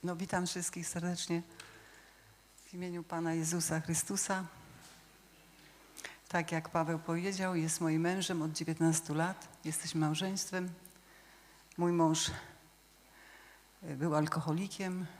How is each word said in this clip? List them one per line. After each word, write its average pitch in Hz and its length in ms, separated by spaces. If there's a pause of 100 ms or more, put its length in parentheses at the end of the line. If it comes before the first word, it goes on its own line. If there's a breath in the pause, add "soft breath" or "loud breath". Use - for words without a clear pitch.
No, 175 120
witam 180 320
wszystkich 175 400
serdecznie 170 540 (1200 loud breath)
w - 80
imieniu 175 300
Pana 165 300
Jezusa 165 460
Chrystusa. 190 680 (1800 loud breath)
Tak 170 220
jak 160 180
Paweł 165 300
powiedział, 185 560
jest 160 260
moim 160 200
mężem 175 400
od 160 100
dziewiętnastu 160 600
lat. 170 340 (180)
Jesteśmy 156 360
małżeństwem. 185 720 (1040 loud breath)
Mój 175 140
mąż, 160 400 (1500 loud breath)
y, 151 120
był 151 200
alkoholikiem. 170 880 (140)